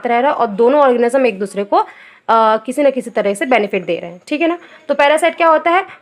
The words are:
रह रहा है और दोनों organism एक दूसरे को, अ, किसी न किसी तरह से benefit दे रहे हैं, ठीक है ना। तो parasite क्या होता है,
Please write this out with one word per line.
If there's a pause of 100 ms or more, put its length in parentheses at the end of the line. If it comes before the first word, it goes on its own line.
रह
रहा
है
और
दोनों
organism
एक
दूसरे
को,
अ,
किसी
न
किसी
तरह
से
benefit
दे
रहे
हैं,
ठीक
है
ना। (300)
तो
parasite
क्या
होता
है, (140)